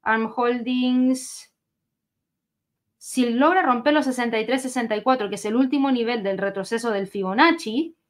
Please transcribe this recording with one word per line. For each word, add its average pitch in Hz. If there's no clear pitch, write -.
Arm 220
Holdings, 254
si 247
logra 311
romper 262
los 294
sesenta 240
y 220
tres, 254
sesenta 233
y 208
cuatro, 254
que 202
es 196
el 214
último 269
nivel 233
del 196
retroceso 196
del 196
Fibonacci 240